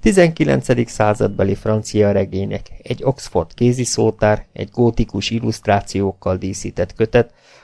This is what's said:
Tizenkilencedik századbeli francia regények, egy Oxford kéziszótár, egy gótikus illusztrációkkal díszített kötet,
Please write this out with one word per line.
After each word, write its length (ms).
Tizenkilencedik 880
századbeli 640
francia 580
regények, 600
egy 220
Oxford 500
kéziszótár, 960
egy 180
gótikus 600
illusztrációkkal 1040
díszített 580
kötet, 400